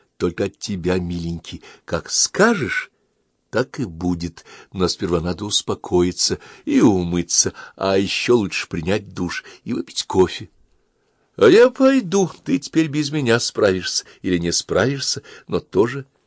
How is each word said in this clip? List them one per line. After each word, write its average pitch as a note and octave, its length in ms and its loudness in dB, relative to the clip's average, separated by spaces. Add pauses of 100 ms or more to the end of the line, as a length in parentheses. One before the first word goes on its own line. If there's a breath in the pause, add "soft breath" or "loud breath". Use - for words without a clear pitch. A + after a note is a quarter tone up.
(160 soft breath)
только F2+ 300 -2
от - 120 -8
тебя, F2+ 420 -2
миленький. E2+ 640 -6 (220 loud breath)
Как - 260 -6
скажешь, - 800 0 (600)
так C3 320 -4
и - 20 -4
будет. F2 640 -6 (260 loud breath)
Но F#2 160 0
сперва E2+ 320 -2
надо F2 240 -4
успокоиться F#2 960 -2 (240 loud breath)
и - 160 0
умыться, F2+ 720 2 (240 loud breath)
а G2 220 0
еще G2+ 400 2
лучше G2 320 -4
принять G2 440 -4
душ F2 300 -6 (220 loud breath)
и A2 80 -6
выпить - 300 -8
кофе». F#2 460 0 (840)
«А G2+ 120 6
я A3 240 8
пойду, G3+ 580 2 (140)
ты - 160 0
теперь D#3+ 280 0
без C#3+ 240 -4
меня B2 280 2
справишься, F#2+ 680 0 (160 soft breath)
или F#2 160 0
не E2+ 140 -2
справишься, B2+ 720 -2 (240 loud breath)
но - 120 -2
тоже B2 460 0 (220)